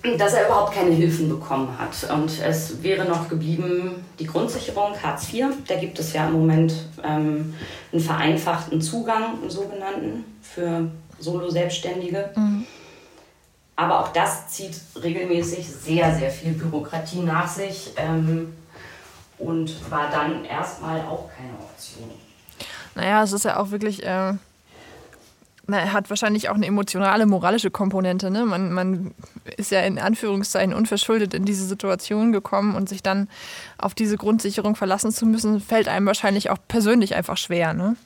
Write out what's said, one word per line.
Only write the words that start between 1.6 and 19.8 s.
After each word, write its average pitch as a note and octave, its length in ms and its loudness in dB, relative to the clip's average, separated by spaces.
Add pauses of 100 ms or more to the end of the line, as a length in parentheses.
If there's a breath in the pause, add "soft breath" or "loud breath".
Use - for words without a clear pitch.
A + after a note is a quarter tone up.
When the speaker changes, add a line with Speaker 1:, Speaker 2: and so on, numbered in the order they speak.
Speaker 1:
hat. - 340 -6
Und D3+ 200 0 (100)
es - 400 -2
wäre F#3 240 2
noch E3+ 240 0
geblieben F3+ 760 -2 (140)
die D#3+ 80 -6
Grundsicherung, G3+ 680 -2 (100)
Hartz D3+ 220 -4
vier. C4 280 -2 (140)
Da F#3+ 80 0
gibt - 240 -4
es D#3+ 140 -4
ja D#3 140 0
im D#3+ 60 2
Moment, D#3+ 400 6 (300)
ähm, D3+ 500 0 (380 loud breath)
einen E3+ 100 2
vereinfachten D#3+ 800 0
Zugang, A3+ 600 -2
einen F3+ 100 -6
sogenannten, G3 760 -6 (160)
für E3+ 480 -2 (300)
Solo-Selbstständige. F3 1160 -2
Speaker 2:
Mhm. G#3+ 300 2 (1120 loud breath)
Speaker 1:
Aber E3+ 240 4
auch - 80 0
das - 420 0
zieht F#3+ 260 -10 (280)
regelmäßig E3+ 680 -2
sehr, D#3+ 460 2
sehr C3+ 160 0
viel E3 220 -2
Bürokratie D#3+ 680 -4
nach E3 280 0
sich, F#3+ 500 -6
ähm, D#3+ 560 0 (840 loud breath)
und E3 540 -4